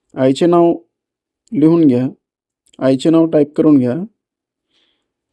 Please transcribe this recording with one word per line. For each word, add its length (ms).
आईचे 320
नाव 280
लिहून 360
घ्या, 200
आईचे 300
नाव 160
टाईप 320
करून 200
घ्या. 180